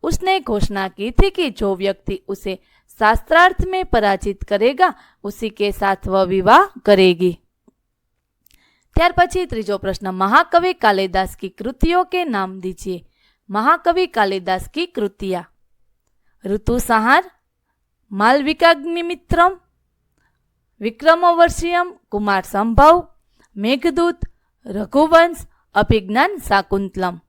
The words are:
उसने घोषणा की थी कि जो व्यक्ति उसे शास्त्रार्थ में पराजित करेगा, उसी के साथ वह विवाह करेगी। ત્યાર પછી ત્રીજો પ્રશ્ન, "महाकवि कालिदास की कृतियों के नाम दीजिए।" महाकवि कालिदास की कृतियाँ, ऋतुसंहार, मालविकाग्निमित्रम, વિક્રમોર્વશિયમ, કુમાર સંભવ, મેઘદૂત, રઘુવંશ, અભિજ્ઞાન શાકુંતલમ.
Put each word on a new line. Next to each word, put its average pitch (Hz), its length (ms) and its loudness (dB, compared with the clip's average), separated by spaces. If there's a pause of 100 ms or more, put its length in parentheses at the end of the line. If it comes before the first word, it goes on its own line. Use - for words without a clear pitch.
उसने 359 380 -2
घोषणा 196 480 -4
की 202 220 -8
थी 392 200 4
कि 349 200 -2
जो 196 260 -4
व्यक्ति 190 520 -6
उसे 180 300 -10 (400)
शास्त्रार्थ 320 580 4 (100)
में 370 180 -4
पराजित 202 580 -2
करेगा, 262 520 0 (300)
उसी 208 260 -8
के 202 220 -4
साथ 196 240 -2 (100)
वह 190 160 0
विवाह 202 580 2
करेगी। 185 580 4 (1600)
ત્યાર 339 180 2
પછી 359 340 0
ત્રીજો 202 320 -6
પ્રશ્ન, 190 300 -6
"महाकवि 285 640 2
कालिदास 190 640 -2
की 190 120 -12
कृतियों 311 560 -2
के 359 200 -6
नाम 190 360 -6
दीजिए।" 185 460 -12 (440)
महाकवि 330 560 0
कालिदास 190 600 -2
की 339 180 -6
कृतियाँ, 190 680 -8 (920)
ऋतुसंहार, 233 840 0 (840)
मालविकाग्निमित्रम, 330 1400 0 (1200)
વિક્રમોર્વશિયમ, 339 1160 0 (120)
કુમાર 202 320 -2
સંભવ, 277 640 4 (500)
મેઘદૂત, 285 600 -2 (500)
રઘુવંશ, 311 680 2 (380)
અભિજ્ઞાન 220 640 0 (120)
શાકુંતલમ. 190 800 -4